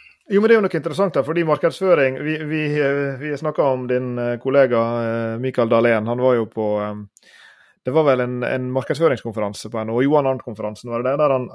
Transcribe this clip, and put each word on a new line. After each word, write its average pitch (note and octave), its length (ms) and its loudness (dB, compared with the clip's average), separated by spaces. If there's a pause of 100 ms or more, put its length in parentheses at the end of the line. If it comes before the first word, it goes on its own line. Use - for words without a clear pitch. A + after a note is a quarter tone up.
(300)
Jo, G3 80 2
men G#3+ 80 4
det A3+ 80 6
er A3 60 6
jo - 20 2
noe F3 160 -2
interessant D#3+ 380 -2
her, C3+ 100 2
fordi E3+ 160 0
markedsføring, D3+ 800 2
vi, D#3 140 -2 (100)
vi, D3+ 320 -2
eh, C#3 400 0
vi D3+ 160 -8
snakket D3+ 320 -2
om B2+ 220 0
din, B2+ 260 -2
eh, A#2+ 240 -2
kollega, C3 400 4 (240)
eh, A2+ 400 -4
Mikael B2+ 260 0
Dahlén. A2+ 380 4
Han A#2+ 160 -2
var B2+ 140 4
jo A2+ 100 0
på, A2 200 -6 (120)
eh, G#2 460 -10 (600)
det B2+ 60 -4
var D#3 160 2
vel C3 140 4
en, B2 160 -4 (100)
en B2+ 240 -2
markedsføringskonferanse B2 1000 -2
på A2+ 80 -4
N A2 100 -6
O, A#2 100 0
Johan C#3 300 4
Arndt-konferansen A2+ 600 -8
var A#2 100 -4
det, C3+ 160 -2
der D3 160 2
han, B2+ 200 -4